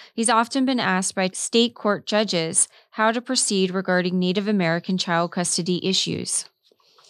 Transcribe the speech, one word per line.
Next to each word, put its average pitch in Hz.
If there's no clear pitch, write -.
he's 226
often 233
been 254
asked 190
by 185
state -
court -
judges 190
how 220
to 240
proceed 208
regarding 180
Native 185
American 180
child 170
custody 180
issues. -